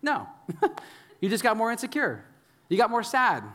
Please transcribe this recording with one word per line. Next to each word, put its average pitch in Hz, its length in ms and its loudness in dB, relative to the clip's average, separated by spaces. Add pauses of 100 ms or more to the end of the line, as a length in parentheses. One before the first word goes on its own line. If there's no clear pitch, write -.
No. 277 260 -2 (340)
<laughs> 403 60 4 (540)
You 190 60 0
just 214 160 0
got 226 140 4
more 226 120 0
insecure. 233 540 -4 (460)
You 190 80 2
got 226 120 6
more 233 140 0
sad. 226 400 2 (120)